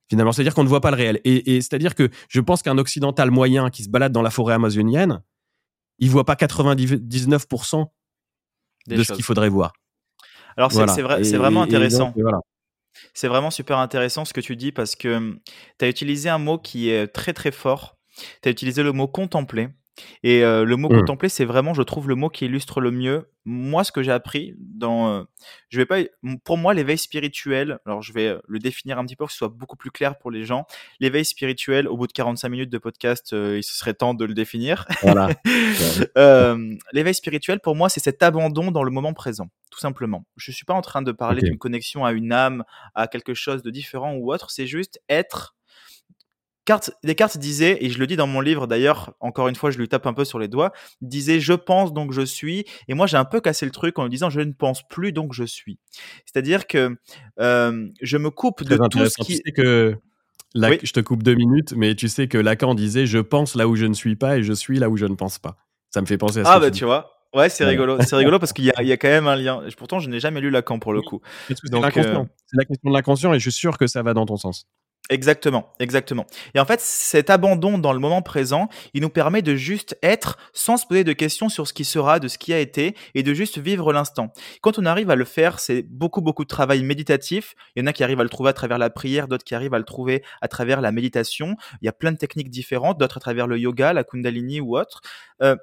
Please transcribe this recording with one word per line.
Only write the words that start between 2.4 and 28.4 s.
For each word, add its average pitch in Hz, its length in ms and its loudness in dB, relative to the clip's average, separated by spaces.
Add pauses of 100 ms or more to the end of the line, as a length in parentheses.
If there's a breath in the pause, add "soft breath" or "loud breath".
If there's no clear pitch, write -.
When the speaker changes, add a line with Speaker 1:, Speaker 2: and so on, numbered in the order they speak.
Speaker 1:
pense 170 220 2
qu'un 131 160 0
occidental 139 520 0
moyen 131 400 4
qui 117 140 -12
se 101 40 -12
balade 131 240 2
dans 117 100 4
la 113 80 2
forêt 117 240 0
amazonienne, 113 680 2 (760)
il 131 120 4
voit 131 140 4
pas 143 120 2
quatre-vingt-dix-neuf 135 1120 0
pour - 160 -6
cent 156 280 -4 (920)
Speaker 2:
Des 117 100 -4
Speaker 1:
de 117 60 4
ce 110 60 0
Speaker 2:
choses. 101 80 -6
Speaker 1:
qu'il 120 80 -6
faudrait 107 240 2
voir. 98 240 0 (840 loud breath)
Speaker 2:
Alors, 127 160 4
c'est, 110 60 0
Speaker 1:
Voilà. 104 160 6
Speaker 2:
c'est 135 80 0
vrai, 127 220 0
c'est 107 100 2
Speaker 1:
Et, - 40 2
Speaker 2:
vraiment 110 260 4
Speaker 1:
et, 107 40 0
et 113 40 2
donc, - 20 4
Speaker 2:
intéressant. 120 420 2
Speaker 1:
voilà. 110 220 0 (760 soft breath)
Speaker 2:
C'est - 140 -4
vraiment 139 220 2
super 139 280 -2
intéressant 127 460 -2
ce - 80 -10
que 131 80 -4
tu 120 160 -8
dis 135 160 -8
parce 113 240 -4
que, 117 200 -2
hum, 113 220 -6 (400 loud breath)
t'as 123 100 0
utilisé 143 400 -4
un 160 100 0
mot 151 200 -2
qui 117 320 -4
est 107 180 0
très, - 240 -8
très - 200 -4
fort. - 440 -4 (460 loud breath)
T'as 135 80 2
utilisé 127 320 -4
le 143 100 2
mot 135 160 -2
contempler. 135 600 -4 (540 loud breath)
Et, 120 220 6
euh, 113 220 4
le 120 100 2
mot 151 140 -2
Speaker 1:
Hmm. 113 100 8
Speaker 2:
contempler, 139 300 0
c'est 127 160 -2
vraiment, 131 260 0
je 147 80 0
trouve, 139 260 -4
le 135 100 0
mot 147 120 -2
qui - 160 -8
illustre 131 380 -4
le 123 80 0
mieux 127 400 -4 (180)
moi, 131 360 -2
ce - 80 -6
que 139 100 -4
j'ai 131 100 -2
appris 143 460 -6
dans, 117 500 -4
euh, 101 140 -4 (480 loud breath)
je 123 80 -4
vais 127 80 2
pas, 190 140 2
m-, 160 80 -2 (360)
pour 170 140 -2
moi, 180 160 2
l'éveil 151 240 0
spirituel, 143 880 -4
alors 107 160 -6
je 110 100 -18
vais, 110 140 0
euh, 98 120 -2 (100)